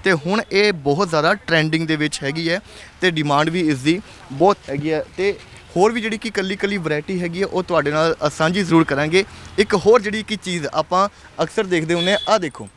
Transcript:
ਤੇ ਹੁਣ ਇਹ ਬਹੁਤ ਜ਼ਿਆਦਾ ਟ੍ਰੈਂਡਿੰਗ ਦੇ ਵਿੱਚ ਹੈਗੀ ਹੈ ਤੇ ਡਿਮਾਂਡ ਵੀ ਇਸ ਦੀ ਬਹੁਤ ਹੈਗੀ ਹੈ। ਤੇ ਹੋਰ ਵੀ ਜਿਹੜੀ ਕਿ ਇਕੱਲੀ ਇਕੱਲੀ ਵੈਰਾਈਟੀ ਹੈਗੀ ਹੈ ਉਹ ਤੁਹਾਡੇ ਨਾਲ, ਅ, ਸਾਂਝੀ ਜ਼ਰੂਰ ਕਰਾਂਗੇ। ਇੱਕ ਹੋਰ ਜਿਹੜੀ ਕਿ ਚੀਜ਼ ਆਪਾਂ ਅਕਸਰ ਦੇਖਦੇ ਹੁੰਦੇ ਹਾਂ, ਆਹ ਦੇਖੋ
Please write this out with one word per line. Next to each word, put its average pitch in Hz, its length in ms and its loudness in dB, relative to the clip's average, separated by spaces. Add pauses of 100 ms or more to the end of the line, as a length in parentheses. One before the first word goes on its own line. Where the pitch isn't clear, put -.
ਤੇ 190 80 4
ਹੁਣ 175 300 0 (100)
ਇਹ 202 200 4
ਬਹੁਤ 151 360 0
ਜ਼ਿਆਦਾ 160 260 2
ਟ੍ਰੈਂਡਿੰਗ 160 540 0
ਦੇ 156 80 0
ਵਿੱਚ 151 260 -4
ਹੈਗੀ 160 280 -4
ਹੈ 185 100 -2 (400)
ਤੇ 180 100 2
ਡਿਮਾਂਡ 151 380 2
ਵੀ 175 120 -2
ਇਸ 151 180 0
ਦੀ 160 220 0 (320)
ਬਹੁਤ 180 240 4 (120)
ਹੈਗੀ 143 240 -4
ਹੈ। 156 120 -2 (120)
ਤੇ 185 220 -2 (380)
ਹੋਰ 208 160 4
ਵੀ 233 80 -4
ਜਿਹੜੀ 220 180 -4
ਕਿ 233 100 -8
ਇਕੱਲੀ 196 260 -4
ਇਕੱਲੀ 202 220 -2
ਵੈਰਾਈਟੀ 160 440 -4
ਹੈਗੀ 175 200 -6
ਹੈ 196 60 0
ਉਹ 185 160 -4
ਤੁਹਾਡੇ 165 280 0
ਨਾਲ, 160 260 0 (100)
ਅ, 139 40 2
ਸਾਂਝੀ 175 320 0
ਜ਼ਰੂਰ 165 220 4
ਕਰਾਂਗੇ। 156 400 2 (340)
ਇੱਕ 214 160 2
ਹੋਰ 214 260 6
ਜਿਹੜੀ 208 220 -4
ਕਿ 214 140 -6
ਚੀਜ਼ 175 380 -6
ਆਪਾਂ 180 340 0 (340)
ਅਕਸਰ 208 220 -2
ਦੇਖਦੇ 170 300 0
ਹੁੰਦੇ 175 180 0
ਹਾਂ, 202 60 2 (100)
ਆਹ 214 100 4
ਦੇਖੋ 127 380 -8